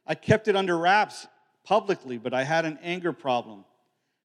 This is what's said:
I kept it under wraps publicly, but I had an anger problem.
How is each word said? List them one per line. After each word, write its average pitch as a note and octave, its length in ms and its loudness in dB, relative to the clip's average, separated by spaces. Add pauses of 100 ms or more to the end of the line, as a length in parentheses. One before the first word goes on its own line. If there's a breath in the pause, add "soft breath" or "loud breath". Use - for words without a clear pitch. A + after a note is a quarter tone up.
I D#3 100 -4
kept A3 320 0
it G3 80 4
under F#3 220 2
wraps F3+ 500 2 (380)
publicly, F#3+ 520 0
but A#2+ 160 -6
I C3 100 0
had D#3+ 200 0
an D#3 180 -6
anger F3 300 -4
problem. A2+ 540 -4 (640)